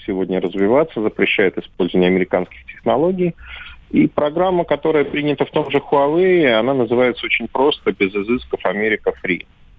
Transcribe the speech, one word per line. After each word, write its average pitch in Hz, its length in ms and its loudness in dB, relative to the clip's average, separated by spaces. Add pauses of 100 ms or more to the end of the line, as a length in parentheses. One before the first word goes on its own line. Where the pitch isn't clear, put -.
сегодня 92 340 -2
развиваться, 101 600 0
запрещает 104 560 0
использование 90 500 0
американских 92 580 -2
технологий. 170 680 -2 (560)
И - 160 2
программа, 170 580 0
которая 151 400 0
принята 147 420 -2
в - 40 -10
том 151 200 -2
же 143 80 2
Huawei, 151 720 2
она 117 220 2
называется 123 500 0
очень - 240 -4
просто, 131 440 0
без 98 220 -2
изысков, 104 500 -4
«Америка 101 500 -2 (100)
Free». 92 220 -4 (320)